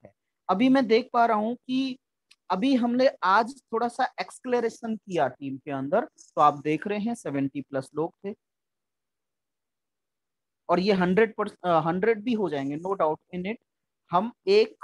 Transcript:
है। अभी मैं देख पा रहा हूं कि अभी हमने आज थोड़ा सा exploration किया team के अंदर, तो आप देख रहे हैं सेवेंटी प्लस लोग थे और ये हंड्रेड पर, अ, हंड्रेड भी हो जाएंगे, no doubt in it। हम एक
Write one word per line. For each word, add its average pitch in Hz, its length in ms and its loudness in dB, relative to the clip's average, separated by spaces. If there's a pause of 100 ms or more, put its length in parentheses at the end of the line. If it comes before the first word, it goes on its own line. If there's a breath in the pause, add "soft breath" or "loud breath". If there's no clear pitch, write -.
है। 98 80 -20 (360)
अभी 190 200 4
मैं 262 180 4
देख 226 260 2
पा 233 140 4
रहा 226 100 2
हूं 220 180 -2
कि 254 440 -6 (520)
अभी 208 240 2
हमने 247 340 2 (140)
आज 214 400 2 (100)
थोड़ा 226 160 -2
सा 247 320 -4
exploration 226 760 -4
किया 170 320 -2
team 139 300 -10
के 151 120 -14
अंदर, 143 340 -2
तो - 360 -8
आप 147 180 4
देख 151 280 -2
रहे 208 120 -4
हैं 226 160 -4
सेवेंटी 139 460 -4
प्लस 135 340 -8
लोग 156 200 -4 (100)
थे 202 100 -8 (2250)
और 175 120 2
ये 196 120 2
हंड्रेड 190 420 2
पर, 208 140 -4 (160)
अ, 170 160 2
हंड्रेड 185 420 0
भी 247 100 -4
हो 208 180 -2
जाएंगे, 143 260 -4
no 175 140 -6
doubt 165 280 -2 (160)
in 180 120 -6
it। 220 100 -6 (560)
हम 208 200 0 (140)
एक 208 380 4